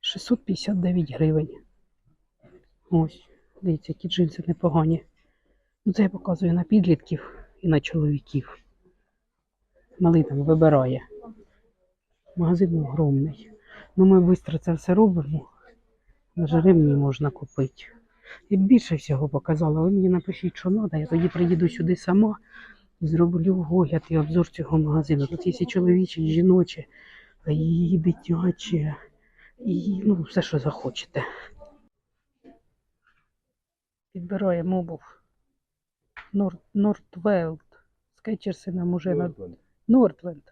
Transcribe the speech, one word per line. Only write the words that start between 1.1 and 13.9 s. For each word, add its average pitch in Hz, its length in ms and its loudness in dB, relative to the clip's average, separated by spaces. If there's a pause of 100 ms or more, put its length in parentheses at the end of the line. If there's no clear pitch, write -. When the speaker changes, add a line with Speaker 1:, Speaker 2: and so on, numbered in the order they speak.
Speaker 1:
гривень. 156 380 0 (1400)
Ось, 160 400 -2 (320)
дивіться, 165 300 -6
які - 180 -10
джинси 170 380 -2
непогані. 165 560 -2 (840)
Ну, 196 80 0
це 214 100 2
я 190 60 2
показую 175 440 -4
на 175 100 0
підлітків - 760 0 (220)
і 185 60 -2
на 156 120 4
чоловіків. 147 800 -4 (1400)
Малий 165 240 4
там 139 200 -4
вибирає. 147 580 2 (1400)
Магазин 170 420 0
огромний. 143 720 -2 (440)